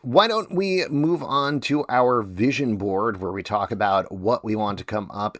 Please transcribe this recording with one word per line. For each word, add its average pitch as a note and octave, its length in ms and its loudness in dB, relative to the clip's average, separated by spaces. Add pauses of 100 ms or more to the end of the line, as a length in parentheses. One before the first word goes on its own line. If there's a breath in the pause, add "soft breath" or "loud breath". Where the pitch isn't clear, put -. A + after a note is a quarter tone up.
why C#3 280 4
don't G#3+ 260 -2
we F#3 320 0
move D3+ 340 0
on C#3+ 380 0
to C#3+ 300 0
our B2 320 4
vision A2+ 560 0
board G2 420 -2
where F#2 140 -4
we G2 100 -6
talk G2+ 260 -2
about G2 420 2
what G2+ 340 0
we G#2+ 100 0
want G#2 240 -2
to G#2+ 60 -10
come G#2+ 260 -6
up G#2 280 -6